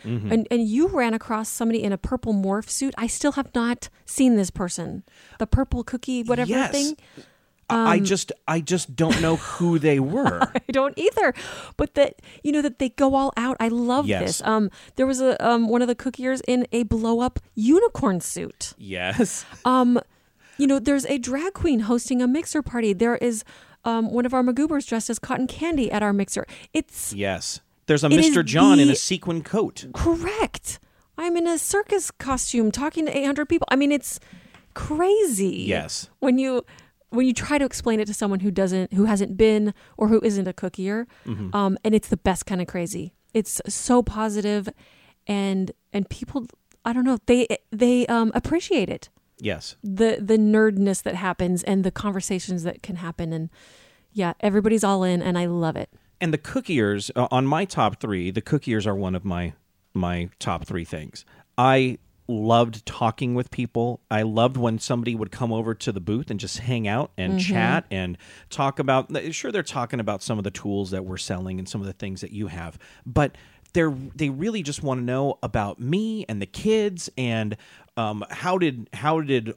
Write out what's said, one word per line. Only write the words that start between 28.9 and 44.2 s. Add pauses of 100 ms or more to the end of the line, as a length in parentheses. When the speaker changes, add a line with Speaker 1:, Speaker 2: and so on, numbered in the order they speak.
Speaker 2:
the
Speaker 1:
sequin
coat.
Speaker 2:
Correct. (380)
I'm
in
a
circus
costume
talking
to
eight
hundred
people.
I
mean,
it's (580)
crazy.
Speaker 1:
Yes. (100)
Speaker 2:
When
you, (460)
when
you
try
to
explain
it
to
someone
who
doesn't,
who
hasn't
been (240)
or
who
isn't
a
cookier, (200)
Speaker 1:
Mm-hmm.
Speaker 2:
um,
and
it's
the
best
kind
of
crazy. (200)
It's
so
positive, (580)